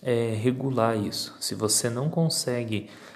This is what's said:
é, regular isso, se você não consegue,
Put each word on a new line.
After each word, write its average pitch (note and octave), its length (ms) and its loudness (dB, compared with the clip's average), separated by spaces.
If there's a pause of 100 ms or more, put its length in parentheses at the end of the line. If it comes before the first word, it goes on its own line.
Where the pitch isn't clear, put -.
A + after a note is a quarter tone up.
é, A#2 320 2
regular A#2+ 600 2
isso, - 460 -4
se - 140 -4
você G#2+ 340 2
não B2 220 0
consegue, A#2+ 800 0 (260)